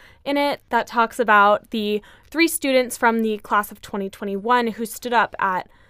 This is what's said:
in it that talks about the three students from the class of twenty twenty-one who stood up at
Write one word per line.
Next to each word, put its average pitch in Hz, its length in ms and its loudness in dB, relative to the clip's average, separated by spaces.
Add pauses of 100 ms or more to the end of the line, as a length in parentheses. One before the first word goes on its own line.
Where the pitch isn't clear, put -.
(260)
in 285 100 -2
it 285 320 -2
that 233 180 -2
talks 226 320 -2
about 208 520 4
the 208 320 -4 (280)
three 330 180 2
students 254 500 0
from 226 240 2
the 220 160 -2
class 208 340 -2
of 214 80 -20
twenty 196 300 -8
twenty-one 220 580 -2
who 220 160 -6
stood - 300 -10
up 220 240 2
at 185 300 -2 (220)